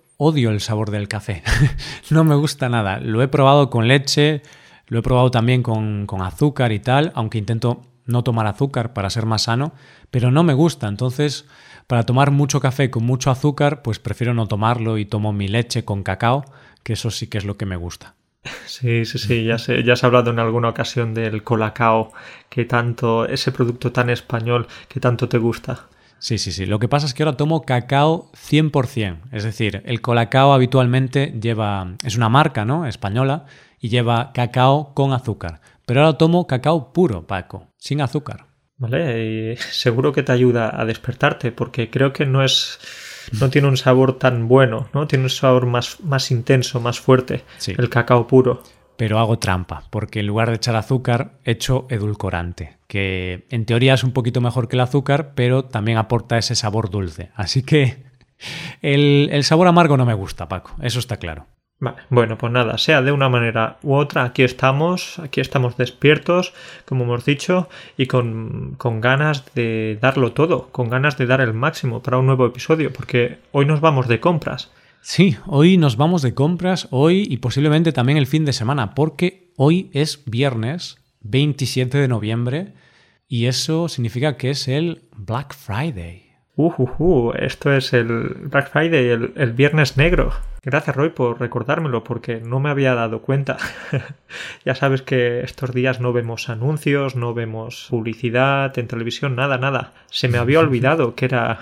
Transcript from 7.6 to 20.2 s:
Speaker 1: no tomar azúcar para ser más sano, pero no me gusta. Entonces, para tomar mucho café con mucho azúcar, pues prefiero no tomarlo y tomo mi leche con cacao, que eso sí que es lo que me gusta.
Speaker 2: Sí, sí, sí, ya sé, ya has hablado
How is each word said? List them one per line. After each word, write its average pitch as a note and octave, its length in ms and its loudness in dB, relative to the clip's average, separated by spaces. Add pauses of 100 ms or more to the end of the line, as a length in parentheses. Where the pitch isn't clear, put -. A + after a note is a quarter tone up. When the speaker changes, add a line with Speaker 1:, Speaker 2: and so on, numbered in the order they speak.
Speaker 1:
no A#2+ 180 0
tomar A2+ 220 0
azúcar A#2+ 460 -2
para G2 180 -4
ser A2 160 -2
más A2 180 0
sano, C3 300 -2 (380)
pero B2 180 2
no D3 140 4
me D#3+ 100 4
gusta. C3 360 0
Entonces, B2+ 580 -4 (400)
para A#2+ 160 0
tomar C#3 280 4
mucho C#3+ 280 2
café C3+ 320 0
con A#2 140 -2
mucho B2+ 260 0
azúcar, C#3+ 500 0
pues G#2+ 160 -4
prefiero A#2+ 360 -4
no A2+ 140 0
tomarlo A2 500 0
y G#2 80 -2
tomo G#2+ 260 -2
mi G2+ 160 -2
leche A#2 380 -2
con G2+ 180 -4
cacao, A#2 400 0 (400)
que A2+ 100 -6
eso A2+ 160 -4
sí - 180 -8
que G#2+ 100 -8
es G2+ 80 -4
lo G2+ 100 -6
que G#2+ 100 -8
me F#2+ 120 -6
gusta. - 380 -12 (500)
Speaker 2:
Sí, A#2 400 -2
sí, - 120 -8
sí, A2+ 280 -2
ya A2+ 120 0
sé, A#2+ 260 -2
ya A#2+ 100 4
has B2 100 2
hablado A#2+ 280 4